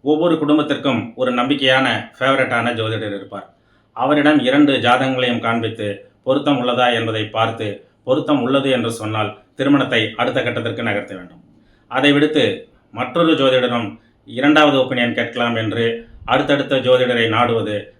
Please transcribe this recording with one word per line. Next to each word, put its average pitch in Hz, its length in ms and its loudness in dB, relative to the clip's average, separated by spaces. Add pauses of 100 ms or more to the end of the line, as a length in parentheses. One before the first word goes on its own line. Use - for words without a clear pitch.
(120)
ஒவ்வொரு 160 320 2
குடும்பத்திற்கும் 143 580 0 (200)
ஒரு 127 180 0
நம்பிக்கையான 131 480 2 (320)
ஃபேவரட்டான 127 600 0
ஜோதிடர் 107 400 -6
இருப்பார். 95 300 -14 (540)
அவரிடம் 147 440 4
இரண்டு 143 280 4 (100)
ஜாதகங்களையும் 123 600 0
காண்பித்து 113 420 -4 (380)
பொருத்தம் 139 340 0
உள்ளதா 123 260 2 (120)
என்பதை 110 260 -2 (120)
பார்த்து 113 300 -2 (400)
பொருத்தம் 139 380 0
உள்ளது 135 320 0
என்று 117 240 -2
சொன்னால் 107 320 -4 (260)
திருமணத்தை 135 420 2 (200)
அடுத்த 123 180 0
கட்டத்திற்கு 117 500 -4
நகர்த்த 101 300 -6
வேண்டும். 90 240 -20 (540)
அதை 143 180 4
விடுத்து 147 300 2 (540)
மற்றொரு 160 420 0
ஜோதிடரும் 120 480 0 (500)
இரண்டாவது 147 420 4
ஒப்பீனியன் 123 360 -2
கேட்கலாம் 117 440 -2
என்று 113 240 -2 (480)
அடுத்தடுத்த 139 420 0 (100)
ஜோதிடரை 123 380 4 (100)
நாடுவது 113 400 0 (260)